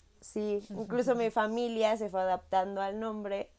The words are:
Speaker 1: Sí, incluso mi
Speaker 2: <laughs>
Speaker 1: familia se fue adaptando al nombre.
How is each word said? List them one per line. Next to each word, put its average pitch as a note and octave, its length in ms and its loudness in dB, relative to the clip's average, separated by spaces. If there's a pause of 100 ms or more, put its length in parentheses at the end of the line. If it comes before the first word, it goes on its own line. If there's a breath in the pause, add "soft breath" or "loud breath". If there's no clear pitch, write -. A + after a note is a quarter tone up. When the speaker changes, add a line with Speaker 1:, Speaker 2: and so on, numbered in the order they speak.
(220)
Speaker 1:
Sí, G#3 480 -2
incluso A3 440 2
mi A#3 160 2
Speaker 2:
<laughs> - 0 -
Speaker 1:
familia A3 680 2
se G#3 100 -2
fue F#3 140 0
adaptando F#3+ 580 0
al G3 180 -2
nombre. G#3 600 -6